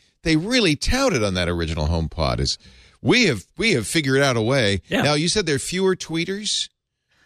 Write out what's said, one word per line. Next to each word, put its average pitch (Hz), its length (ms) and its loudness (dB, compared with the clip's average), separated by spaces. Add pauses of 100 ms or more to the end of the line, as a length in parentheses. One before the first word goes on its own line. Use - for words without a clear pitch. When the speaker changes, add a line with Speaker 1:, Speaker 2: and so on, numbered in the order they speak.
(220)
Speaker 1:
they 160 140 2
really 190 400 2
touted 247 480 0
on 98 100 0
that 90 140 0
original 80 400 -2
HomePod 76 500 -2
is, 67 200 -2 (440)
"We 220 220 4
have, 123 220 0 (100)
we 220 160 0
have 117 160 0
figured 135 320 2
out 139 160 2
a 117 60 0
way." 107 440 0
Speaker 2:
Yeah. - 160 -2
Speaker 1:
Now, 147 120 2
you 151 140 0
said 202 180 0
there 151 100 0
are - 20 -2
fewer 185 380 -2
tweeters? 185 720 -6 (580)